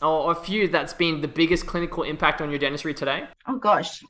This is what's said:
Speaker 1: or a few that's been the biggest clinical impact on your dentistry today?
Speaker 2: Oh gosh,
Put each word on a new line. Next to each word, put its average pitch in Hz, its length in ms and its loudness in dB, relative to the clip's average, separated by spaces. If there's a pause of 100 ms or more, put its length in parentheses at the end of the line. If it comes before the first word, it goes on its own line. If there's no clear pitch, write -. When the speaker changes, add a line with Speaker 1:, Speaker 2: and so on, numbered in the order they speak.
Speaker 1:
or 156 320 2
a - 20 4
few 196 340 0
that's 147 260 0
been 160 260 0
the 147 80 -2
biggest 165 380 2
clinical 170 360 -4
impact 151 380 0
on 151 80 -4
your 147 100 -2
dentistry 143 360 -2
today? 147 340 -4 (180)
Speaker 2:
Oh 269 120 -4
gosh, - 520 2